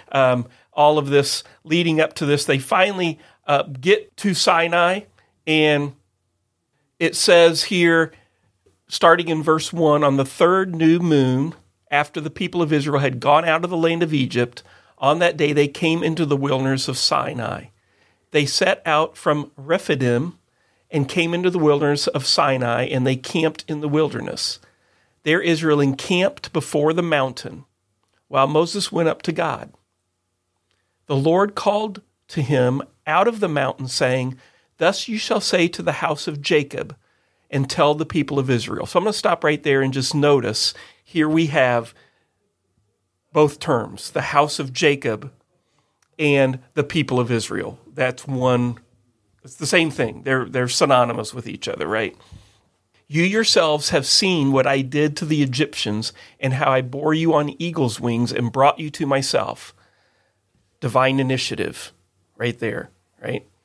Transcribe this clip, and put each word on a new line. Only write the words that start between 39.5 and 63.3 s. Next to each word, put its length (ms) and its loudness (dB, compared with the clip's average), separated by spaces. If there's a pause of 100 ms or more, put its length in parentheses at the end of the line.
there 180 2
and 100 -2
just 220 -4
notice, 640 2 (280)
here 240 0
we 200 2
have 480 0 (1400)
both 260 2
terms, 520 -4
the 100 -4
house 380 0
of 120 -8
Jacob 600 -2 (880)
and 400 2 (160)
the 80 0
people 360 -2
of 120 0
Israel. 480 -4 (120)
That's 360 -4
one, 500 0 (640)
it's 120 -20
the 100 -10
same 240 2
thing. 340 -6
They're, 220 0
they're 220 -2
synonymous 640 2
with 140 -12
each 200 -10
other, 200 -4
right? 280 -4 (920)
"You 160 0
yourselves 640 0
have 160 0
seen 460 2
what 160 2
I 140 0
did 360 -2
to 80 -8
the 160 0
Egyptians 720 -4 (260)
and 140 -2
how 180 0
I 100 2
bore 340 -2
you 180 2
on 260 0
eagle's 400 -2
wings 320 -2
and 200 -4
brought 280 2
you 120 -8
to 160 -6
myself." 680 -2 (1040)
Divine 400 2
initiative 720 -4 (460)
right 220 -4
there, 320 -6 (300)
right? 240 -8 (200)